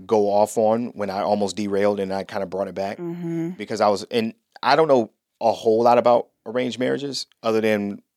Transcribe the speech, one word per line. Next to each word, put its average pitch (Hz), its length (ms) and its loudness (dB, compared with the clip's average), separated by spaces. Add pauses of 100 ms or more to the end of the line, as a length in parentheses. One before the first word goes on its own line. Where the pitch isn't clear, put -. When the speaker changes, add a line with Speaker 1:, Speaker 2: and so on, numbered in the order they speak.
Speaker 1:
go 101 260 2
off 104 280 2
on 113 300 2
when 101 200 -8
I 95 140 -4
almost 101 340 0
derailed 101 420 0
and 95 140 -4
I 95 120 -4
kinda 98 200 -6
brought 95 240 -6
it 92 60 -12
back 98 240 -6
Speaker 2:
Mm-hmm. 170 540 -6
Speaker 1:
because 180 280 -6
I 104 80 4
was, 101 220 0
and 113 240 -2 (280)
I 135 140 4
don't 160 120 4
know 123 240 2 (280)
a 110 120 2
whole 110 300 2
lot 120 140 6
about 120 320 4 (160)
arranged 117 340 -4
marriages 135 480 -4 (160)
other 110 200 0
than 101 400 -2 (140)